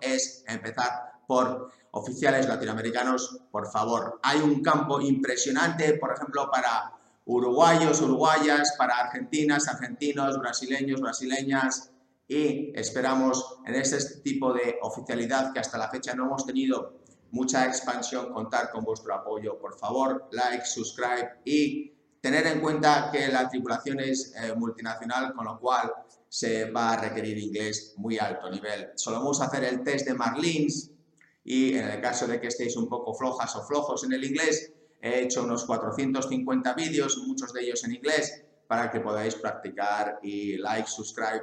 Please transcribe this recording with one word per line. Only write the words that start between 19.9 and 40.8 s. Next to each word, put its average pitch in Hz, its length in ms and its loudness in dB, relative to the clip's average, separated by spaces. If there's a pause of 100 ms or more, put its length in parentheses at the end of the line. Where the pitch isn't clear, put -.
like, 123 340 -2
subscribe 123 800 -4
y 143 480 2 (280)
tener 151 260 2
en 156 140 2
cuenta 151 520 4
que 139 140 2
la 127 220 2
tripulación 120 500 -2
es, 135 380 -2
eh, 113 180 -6
multinacional, 117 800 -4
con 117 100 -8
lo 107 140 -8
cual 120 340 0 (360)
se 113 420 -2
va 113 220 2
a 113 40 2
requerir 107 400 -4
inglés 107 600 -4
muy 110 220 -2
alto 98 300 -4
nivel. 101 460 -6
Solo 117 240 -4
vamos 139 220 0
a 131 60 2
hacer 127 180 -2
el 127 180 0
test 139 240 0
de 131 80 0
Marlins 147 800 0 (500)
y 131 340 4
en 107 120 -2
el 104 120 -4
caso 127 280 0
de 117 120 0
que 120 60 -4
estéis 117 300 -2
un 117 120 0
poco 120 260 -4
flojas 120 420 -2
o 104 80 -8
flojos 143 400 -2
en 131 80 0
el 131 100 0
inglés, 151 500 0 (300)
he 123 200 2
hecho 123 200 0
unos 117 220 -2
cuatrocientos 131 640 0
cincuenta 127 440 0
vídeos, 143 540 0
muchos 131 260 -4
de 120 120 -6
ellos 120 180 -2
en 120 140 -4
inglés, 147 480 -2 (240)
para 117 240 0
que 110 80 -2
podáis 107 340 -2
practicar 104 880 -4
y 101 340 -4
like, 110 320 -2